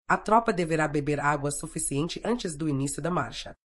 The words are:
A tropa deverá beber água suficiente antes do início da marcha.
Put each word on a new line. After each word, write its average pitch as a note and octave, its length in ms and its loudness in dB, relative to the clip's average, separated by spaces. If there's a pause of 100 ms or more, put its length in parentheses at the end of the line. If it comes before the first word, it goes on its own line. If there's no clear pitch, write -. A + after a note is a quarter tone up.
A F#3 100 4
tropa A3 340 4
deverá D#3+ 360 2
beber D3 320 0
água C#3+ 320 2
suficiente D#3 720 -4
antes G3+ 320 -2
do D#3 100 -2
início C#3+ 340 0
da E3 100 -2
marcha. C#3 420 -4 (160)